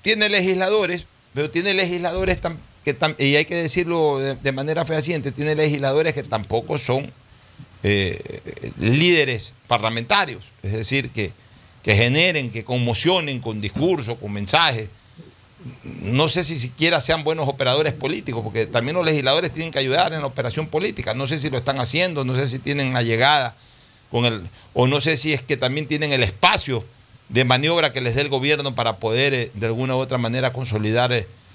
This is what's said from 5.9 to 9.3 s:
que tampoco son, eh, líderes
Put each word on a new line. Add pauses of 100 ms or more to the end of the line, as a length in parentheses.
que
tampoco
son, (680)
eh,
líderes (120)